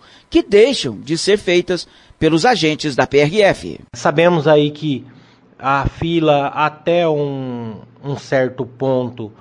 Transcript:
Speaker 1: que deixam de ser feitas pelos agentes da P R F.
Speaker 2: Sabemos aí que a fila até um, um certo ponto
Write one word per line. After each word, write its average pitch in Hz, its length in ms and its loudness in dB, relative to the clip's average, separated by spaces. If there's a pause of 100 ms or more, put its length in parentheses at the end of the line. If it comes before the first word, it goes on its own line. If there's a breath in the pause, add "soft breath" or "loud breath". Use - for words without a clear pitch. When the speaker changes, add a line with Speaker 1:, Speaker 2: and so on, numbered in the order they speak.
(280 soft breath)
Speaker 1:
que 339 140 2
deixam 202 560 2
de 131 180 -6
ser 196 200 0
feitas 180 500 -2 (320 soft breath)
pelos 160 260 2
agentes 156 520 0
da 135 100 0
P 139 120 0
R 156 240 2
F. 135 380 0 (140)
Speaker 2:
Sabemos 165 540 2
aí 151 240 4
que 135 340 -6 (500 loud breath)
a 135 300 -2
fila 156 600 0
até 160 600 -2
um, 131 680 -6 (260)
um 139 140 -8
certo 127 500 -4
ponto 123 640 -4 (100 soft breath)